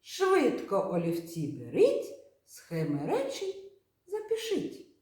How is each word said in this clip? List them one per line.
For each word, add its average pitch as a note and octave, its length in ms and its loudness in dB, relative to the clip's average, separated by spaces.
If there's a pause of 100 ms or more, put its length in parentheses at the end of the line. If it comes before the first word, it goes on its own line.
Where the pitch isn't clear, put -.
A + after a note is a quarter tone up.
Швидко E4 920 2
олівці E3+ 540 -2
беріть, - 680 2 (320)
схеми D3 600 -4
речень G#4 480 -2 (540)
запишіть. A4 800 -2 (140)